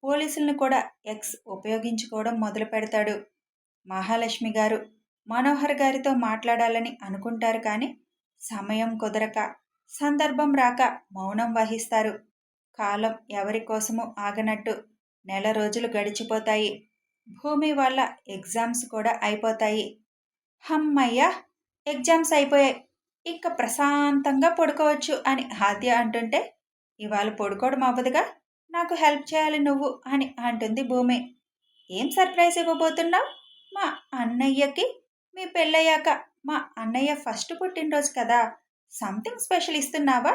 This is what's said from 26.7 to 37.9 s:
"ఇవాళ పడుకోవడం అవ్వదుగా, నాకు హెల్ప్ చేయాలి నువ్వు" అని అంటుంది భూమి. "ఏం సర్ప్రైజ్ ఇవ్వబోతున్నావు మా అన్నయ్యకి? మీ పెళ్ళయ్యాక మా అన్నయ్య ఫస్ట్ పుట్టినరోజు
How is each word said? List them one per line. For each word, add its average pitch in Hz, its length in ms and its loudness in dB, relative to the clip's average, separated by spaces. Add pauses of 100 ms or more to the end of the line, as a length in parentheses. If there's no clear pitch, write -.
"ఇవాళ 208 300 -2
పడుకోవడం 220 540 -2
అవ్వదుగా, 254 400 2 (460)
నాకు 339 240 -2
హెల్ప్ 294 340 2
చేయాలి 311 300 0
నువ్వు" 285 300 2 (180)
అని 269 200 0 (120)
అంటుంది 226 440 -2
భూమి. 247 360 2 (720)
"ఏం 202 200 -4
సర్ప్రైజ్ 349 480 4
ఇవ్వబోతున్నావు 339 680 2 (440)
మా 392 140 -2 (280)
అన్నయ్యకి? 262 680 0 (520)
మీ 370 80 -8
పెళ్ళయ్యాక 320 640 4 (380)
మా 302 100 -2 (220)
అన్నయ్య 247 360 -2
ఫస్ట్ 247 400 -8
పుట్టినరోజు 311 560 -2